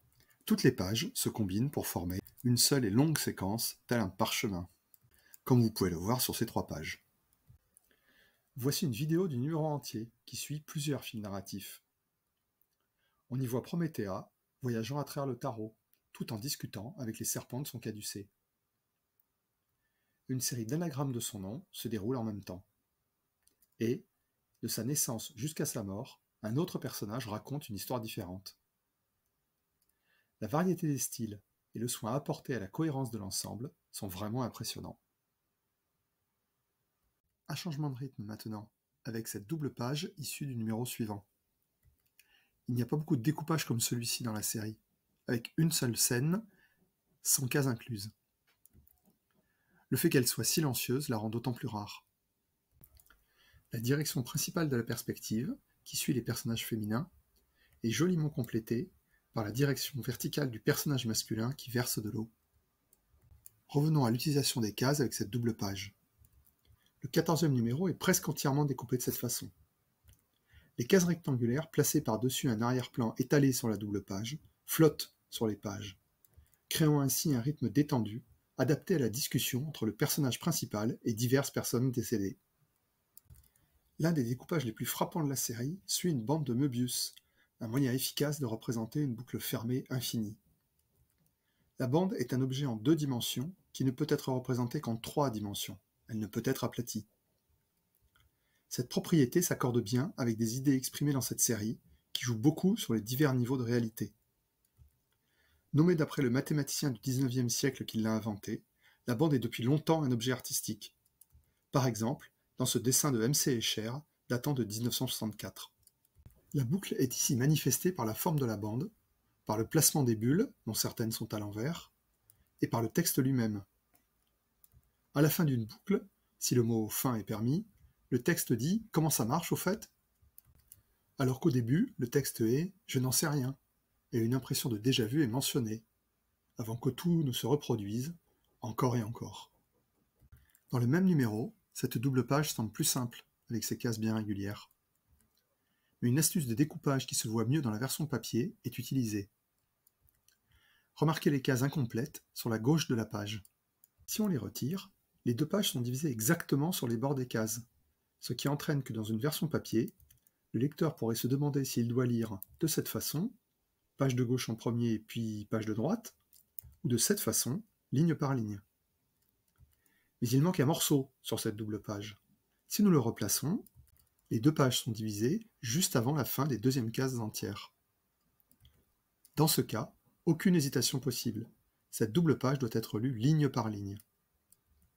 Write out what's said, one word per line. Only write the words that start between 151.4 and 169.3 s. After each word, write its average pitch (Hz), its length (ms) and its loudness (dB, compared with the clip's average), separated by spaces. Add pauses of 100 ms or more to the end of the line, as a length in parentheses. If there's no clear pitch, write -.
cases 127 200 2
incomplètes 139 600 -2 (120)
sur - 140 -6
la 110 100 2
gauche 143 300 4
de 127 60 2
la 113 100 2
page. 104 400 -6 (640)
Si - 140 -2
on 214 80 2
les 156 100 2
retire, 143 520 -4 (340)
les 117 100 2
deux 147 120 0
pages 202 260 0
sont 127 80 -2
divisées 131 300 -2
exactement 143 640 2
sur 127 160 -2
les 117 80 2
bords 135 180 0
des 127 120 -2
cases, 113 340 -2 (600)
ce - 120 -6
qui - 160 -2
entraîne 147 340 0
que - 100 -8
dans 107 120 -2
une 110 140 -2
version 147 300 0
papier, - 440 0 (600)
le 110 80 0
lecteur 147 360 0
pourrait 113 200 0
se - 100 -2
demander 139 380 2
s'il 120 240 0
doit 123 180 2
lire 113 340 0 (200)
de 160 60 2
cette - 220 0
façon, 147 420 -2 (680)
page 135 160 2
de 123 100 2
gauche 123 240 0
en 113 60 -2
premier 117 440 0
puis 107 520 -6
page 110 160 0
de 107 80 0
droite, 156 420 -2 (680)
ou 147 40 -2
de 120 80 4
cette - 240 2
façon, 120 420 0 (300)
ligne 156 220 4
par 139 200 0
ligne. 104 260 -2 (1600)